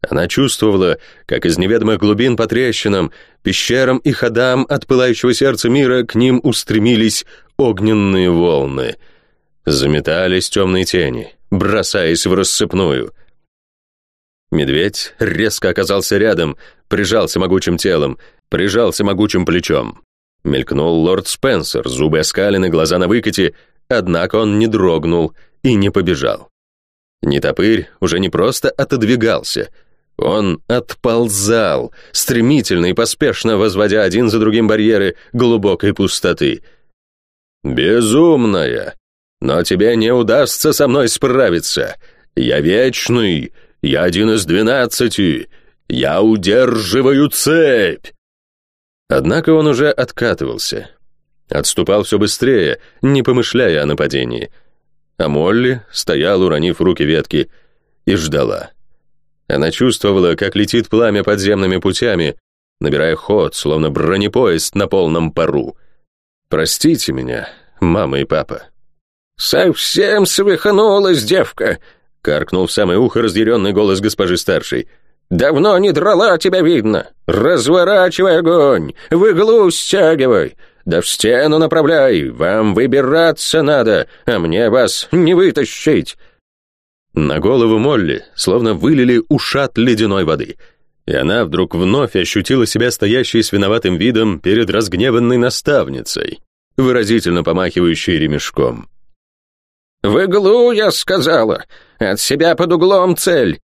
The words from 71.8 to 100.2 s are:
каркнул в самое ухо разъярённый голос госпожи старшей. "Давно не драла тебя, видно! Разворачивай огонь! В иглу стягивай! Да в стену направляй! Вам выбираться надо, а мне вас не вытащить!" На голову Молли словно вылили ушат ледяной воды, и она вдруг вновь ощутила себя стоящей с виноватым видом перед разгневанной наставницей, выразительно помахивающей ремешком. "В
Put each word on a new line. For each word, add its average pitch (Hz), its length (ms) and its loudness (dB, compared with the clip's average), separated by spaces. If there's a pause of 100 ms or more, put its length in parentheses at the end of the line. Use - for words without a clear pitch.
каркнул 85 460 -2
в - 40 -4
самое 95 280 2
ухо 120 220 2
разъярённый 107 500 0
голос 98 300 0
госпожи 98 360 -2
старшей. - 520 -4 (400)
"Давно 160 480 2
не 190 160 2
драла 190 440 2
тебя, 185 240 0
видно! 110 460 0 (180)
Разворачивай 175 1120 2
огонь! 143 540 2 (160)
В 175 160 4
иглу 214 460 4
стягивай! 131 840 2 (300)
Да 87 160 0
в - 60 -6
стену 135 500 2
направляй! 143 720 2
Вам 95 440 0
выбираться 139 880 2
надо, 120 460 2 (180)
а 113 140 0
мне 87 300 0
вас 117 420 0
не 170 240 4
вытащить!" 147 800 0 (1000)
На 76 220 0
голову 110 400 2
Молли 110 460 -2 (100)
словно 110 400 0
вылили 123 520 2
ушат 135 520 -2
ледяной 107 440 0
воды, 78 340 -4 (500)
и - 80 -4
она 92 300 0
вдруг 85 280 -2
вновь 101 420 0
ощутила 104 520 0
себя 120 240 0
стоящей 113 500 0
с - 100 -2
виноватым 98 460 0
видом 110 420 0
перед 104 300 0
разгневанной 113 680 0
наставницей, 120 1040 -4 (360)
выразительно 110 640 0
помахивающей 85 760 0
ремешком. 71 680 -4 (1160)
"В 104 200 2